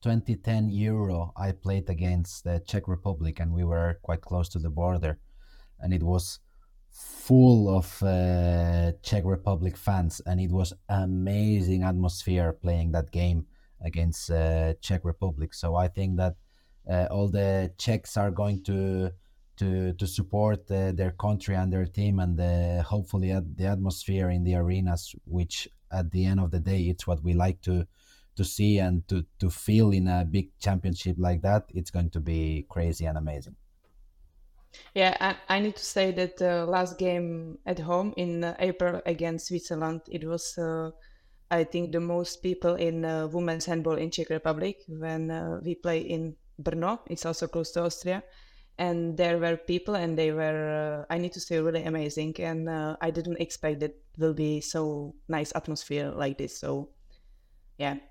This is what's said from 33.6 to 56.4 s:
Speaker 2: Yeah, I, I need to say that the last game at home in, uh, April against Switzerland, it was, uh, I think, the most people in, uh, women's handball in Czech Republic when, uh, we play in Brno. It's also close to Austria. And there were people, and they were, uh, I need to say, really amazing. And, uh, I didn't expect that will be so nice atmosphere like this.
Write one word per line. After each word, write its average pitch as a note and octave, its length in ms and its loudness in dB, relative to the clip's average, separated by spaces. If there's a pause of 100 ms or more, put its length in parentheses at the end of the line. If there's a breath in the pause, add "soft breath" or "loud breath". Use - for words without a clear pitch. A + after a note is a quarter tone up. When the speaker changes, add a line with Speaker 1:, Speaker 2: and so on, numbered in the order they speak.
Speaker 2:
Yeah, F#3 280 4
I, F#3+ 340 -2
I G3 60 2
need G#3 160 -2
to - 80 -10
say F#3+ 260 0
that F3+ 240 -2
the F3 300 0
last F3+ 320 -2
game E3+ 680 -4
at F3 140 -4
home F3 380 -2
in, E3+ 260 -2
uh, E3+ 160 -4
April F3+ 460 0
against E3 420 -4
Switzerland, E3 540 -6 (100)
it D#3 140 -8
was, E3 320 -6
uh, D#3+ 340 -4 (580 soft breath)
I E3+ 140 2
think, E3 300 -4
the E3+ 80 0
most F3 420 -4
people F3 320 0
in, E3 300 -2
uh, D#3+ 220 -2
women's E3 380 -4
handball E3 300 0
in D#3+ 160 -4
Czech - 180 -6
Republic D#3+ 500 -2 (100)
when, D#3+ 420 -6
uh, E3 320 -6
we E3 120 -4
play E3 260 -2
in D#3+ 340 -6 (260)
Brno. E3+ 460 -2
It's - 180 -8
also E3 220 -4
close E3 240 -4
to E3+ 140 -2
Austria. F3+ 360 -4 (560 loud breath)
And E3+ 380 -2
there E3+ 220 2
were E3+ 180 0
people, F3 400 -4
and E3 220 -2
they D#3 160 2
were, D3+ 760 -2
uh, D#3+ 40 -4
I E3+ 60 -2
need F3 140 -4
to F3+ 60 -12
say, E3+ 220 -2
really D#3+ 220 0
amazing. D#3 580 -4
And, E3 260 -4
uh, D#3 320 -4
I E3 120 -2
didn't E3 280 -4
expect D#3 400 -4
that D3 160 -4 (220)
will D#3+ 160 2
be D3+ 260 0
so D3+ 560 -6 (140)
nice D#3+ 260 -4
atmosphere D3 560 -6
like C#3 260 -4
this. C#3+ 220 -10